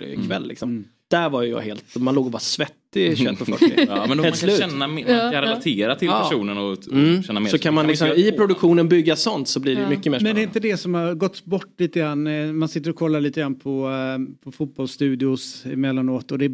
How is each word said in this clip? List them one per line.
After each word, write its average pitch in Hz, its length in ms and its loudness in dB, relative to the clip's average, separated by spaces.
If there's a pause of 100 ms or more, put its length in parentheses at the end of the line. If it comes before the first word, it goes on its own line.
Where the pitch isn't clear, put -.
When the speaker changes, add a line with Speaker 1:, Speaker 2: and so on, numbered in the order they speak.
(140)
Speaker 1:
Mm. 190 140 -4
Speaker 2:
kväll, 190 200 -4
liksom. - 220 -8
Speaker 3:
Mm. 113 140 -6 (240)
Speaker 2:
Där 170 220 0
var 131 140 -2
ju 120 60 0
jag 117 120 -4
helt, 104 340 -10
man 127 200 0
låg 135 100 2
och 123 60 -6
var 113 80 -6
svettig - 760 -2
tjugoett 123 240 0
och 117 60 -8
fyrtio 123 260 4
Speaker 1:
<laughs> - 40 -6
Ja, 302 100 6
men - 0 -
då 101 200 -2
man - 20 2
Speaker 2:
helt 151 140 2
Speaker 1:
kan 160 120 2 (140)
Speaker 2:
slut. 202 100 4
Speaker 1:
känna, 139 280 -2
man 156 100 -4
Speaker 4:
Ja. 123 80 -8 (260)
Speaker 1:
kan 143 100 0
relatera 127 540 0
till - 120 -2
Speaker 2:
Ja. 202 160 2
Speaker 1:
personen 101 340 -2
och, 101 140 -2
och 95 220 -8
Speaker 2:
Mm. 160 300 4
Speaker 1:
känna 107 160 -4
mer 202 100 0
Speaker 2:
Så 165 80 4
kan 156 160 0
man 156 100 4
Speaker 1:
kan 156 60 2
Speaker 2:
liksom, 156 180 2
Speaker 1:
göra 143 100 2
Speaker 2:
i 208 140 6
Speaker 1:
två. - 60 0
Speaker 2:
produktionen 175 520 4
bygga 160 260 4
sånt, 160 320 -2
så - 120 -2
blir 135 160 0
det 135 60 0
Speaker 4:
Ja. 135 80 0
Speaker 2:
mycket - 160 -2
mer 151 60 2
Speaker 3:
Men 135 40 0
är 123 40 0
Speaker 2:
spännande. 214 240 2
Speaker 3:
inte 220 160 -2
det 208 180 0
som 180 160 -4
har 170 200 -2
gått 185 320 -4
bort 185 340 -6
lite 170 200 0
grann? 151 280 -2
Eh, 151 240 -2
man 156 180 0
sitter 160 200 -4
och 156 60 -2
kollar 156 260 0
lite 143 180 -2
grann 139 200 -2
på, 135 300 -4
eh, 131 540 -6
på 135 80 -16
fotbollsstudios 135 1120 -2
emellanåt, 131 680 -2
och 139 60 -2
det 139 80 2
är 143 80 2